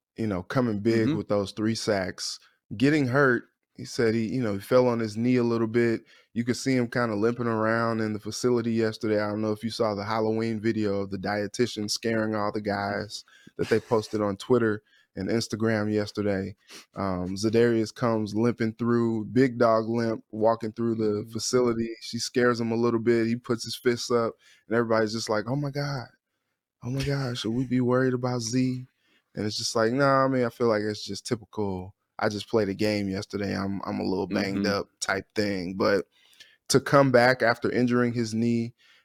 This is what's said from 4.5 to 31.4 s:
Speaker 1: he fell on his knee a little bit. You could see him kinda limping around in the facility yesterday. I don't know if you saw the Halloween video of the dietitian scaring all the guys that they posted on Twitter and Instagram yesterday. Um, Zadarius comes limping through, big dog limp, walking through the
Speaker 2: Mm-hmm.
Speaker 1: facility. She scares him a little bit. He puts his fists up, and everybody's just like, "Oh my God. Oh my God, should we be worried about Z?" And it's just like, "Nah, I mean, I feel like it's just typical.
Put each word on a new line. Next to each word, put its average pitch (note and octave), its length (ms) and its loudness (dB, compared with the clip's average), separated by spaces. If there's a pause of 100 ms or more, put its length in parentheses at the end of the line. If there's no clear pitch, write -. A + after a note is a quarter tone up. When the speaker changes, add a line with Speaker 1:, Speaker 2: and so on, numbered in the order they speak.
Speaker 1:
he G2 40 -4
fell B2+ 300 4
on A#2 100 0
his G#2+ 160 -4
knee B2 220 2
a A#2+ 60 2
little A#2 220 0
bit. A#2 360 2 (320)
You A#2+ 100 -2
could A#2+ 140 -2
see C3 180 0
him A#2+ 140 0
kinda A#2 260 -2
limping A#2 320 0
around A2+ 540 0
in A2 100 -2
the G#2 80 -6
facility A#2 540 0
yesterday. A2 480 0
I G#2 80 0
don't G#2 120 -2
know G#2+ 120 0
if G#2+ 100 -10
you A#2 60 -2
saw G#2+ 260 0
the G2+ 80 -6
Halloween A2 560 0
video G#2 400 0
of G2 120 -6
the G2 60 -4
dietitian G#2 720 -2
scaring A2 460 -2
all G#2 160 -2
the G#2+ 80 -4
guys G2+ 640 -4 (320)
that - 140 -2
they A2+ 100 4
posted G#2+ 400 -2
on G2+ 160 0
Twitter A2+ 480 2 (320)
and - 140 -6
Instagram A2 640 0
yesterday. G2+ 640 -2 (400)
Um, F#2+ 400 -4
Zadarius A2+ 580 2
comes A2 400 -2
limping A2+ 380 0
through, A#2 580 0
big B2 260 2
dog A2+ 300 4
limp, A2+ 440 -2
walking A2 420 0
through A#2 220 -2
the G#2+ 260 0
Speaker 2:
Mm-hmm. A2+ 100 -12
Speaker 1:
facility. A2+ 680 0
She - 180 -8
scares B2 400 2
him A2+ 140 -2
a - 20 0
little A#2 240 2
bit. A#2 280 2
He A#2 100 0
puts A#2+ 260 -4
his A2+ 140 -10
fists A#2+ 340 0
up, A#2 220 2 (340)
and G#2+ 80 -2
everybody's A2 380 2
just A2+ 160 -4
like, G#2+ 180 -2
"Oh B2+ 80 -2
my C#3+ 160 -4
God. C#3+ 360 -6 (760)
Oh A#2 60 -8
my C3+ 140 -4
God, C3+ 340 -2
should A2 140 -4
we B2+ 120 0
be B2+ 160 0
worried B2+ 340 2
about B2 280 -2
Z?" B2+ 440 -2 (500)
And G2+ 100 -4
it's G#2+ 120 -4
just A2 160 -4
like, A2+ 200 2
"Nah, C3+ 320 4
I - 20 2
mean, C3 160 0
I A#2 60 0
feel A#2 180 -2
like G#2+ 140 2
it's G#2+ 240 -6
just G2 200 -10
typical. G2+ 680 -6 (260)